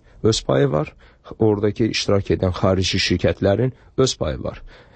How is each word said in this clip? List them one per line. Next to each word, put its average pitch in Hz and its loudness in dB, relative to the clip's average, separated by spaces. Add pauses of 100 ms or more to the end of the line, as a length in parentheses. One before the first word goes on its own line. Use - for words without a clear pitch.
(240)
öz 110 2
payı 139 0
var, 151 -4 (460)
oradakı 104 2
iştirak - 0
edən 90 0
xarici 95 0
şirkətlərin 98 0 (240)
öz 131 2
payı 71 -6
var. - -10 (340)